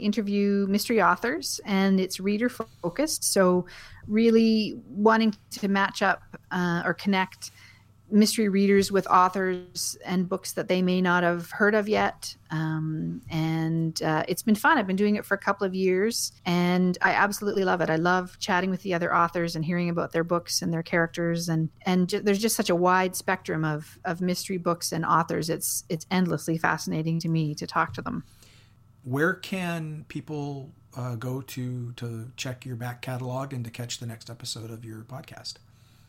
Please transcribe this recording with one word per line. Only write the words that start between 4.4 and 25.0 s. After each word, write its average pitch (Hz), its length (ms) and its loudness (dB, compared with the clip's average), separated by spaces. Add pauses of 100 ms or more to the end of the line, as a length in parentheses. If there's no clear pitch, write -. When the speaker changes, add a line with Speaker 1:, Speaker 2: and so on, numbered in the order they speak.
Speaker 1:
wanting 220 440 4 (180)
to - 180 -4
match 196 320 0
up, 190 220 0 (280)
uh, 175 320 0
or 180 100 0
connect - 580 -2 (600)
mystery 214 360 4
readers 196 420 4
with 190 160 2
authors 185 960 2
and 180 240 -2
books 185 240 -6
that 190 160 -4
they 185 140 2
may 185 180 2
not 180 240 2
have 175 260 0
heard 208 240 2
of 208 140 2
yet. 202 480 -2 (140)
Um, 160 800 -4
and, 160 720 0
uh, 156 240 0
it's - 160 -4
been 214 100 4
fun. 294 240 4
I've 214 80 2
been 190 120 0
doing 208 180 2
it 202 100 -4
for - 100 -4
a - 20 2
couple 202 280 -2
of 185 80 -2
years, 190 600 0 (120)
and 180 560 2
I 185 100 4
absolutely 202 520 0
love 185 160 2
it. 160 100 0
I 160 60 2
love 180 420 0
chatting 190 320 0
with 185 120 -4
the 190 120 -4
other 170 220 0
authors 170 400 0
and 160 80 -2
hearing 175 240 0
about 170 240 -2
their 165 140 0
books 170 360 -2
and 175 120 -2
their 165 100 -2
characters. 170 640 0
And, 160 220 0 (160)
and 180 240 4
ju-, 202 100 0
there's 202 220 2
just 220 160 0
such 214 120 0
a 180 60 4
wide 180 400 4
spectrum 180 480 -2
of, 156 400 -4
of 170 160 -4
mystery 180 380 -2
books 170 340 -2
and 165 140 -2